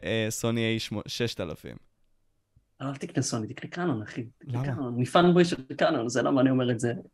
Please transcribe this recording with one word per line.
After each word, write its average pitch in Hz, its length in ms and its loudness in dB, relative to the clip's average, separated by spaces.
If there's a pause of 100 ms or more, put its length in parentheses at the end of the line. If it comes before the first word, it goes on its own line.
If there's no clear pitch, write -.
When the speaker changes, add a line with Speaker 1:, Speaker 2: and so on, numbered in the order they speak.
Speaker 1:
אה, 110 260 -2
סוני 113 500 -2
A - 140 -8 (140)
שש - 320 -4
אלפים. 76 360 -10 (1040)
Speaker 2:
אל 135 140 -8
תקנה 139 280 -4
סוני, 110 240 -4
תקנה 131 240 -14
קאנון, 156 300 -2
אחי. 113 220 -10 (140)
תקנה 135 160 -10
Speaker 1:
למה? 127 120 -4
Speaker 2:
קאנון. 127 300 -4
אני 123 100 0
פאנבוי 175 400 6
של 175 100 0 (220)
קאנון, 147 320 2
זה 120 120 2
למה 135 200 4
אני 135 80 6
אומר 127 220 2
את 113 80 0
זה. 117 100 0 (240)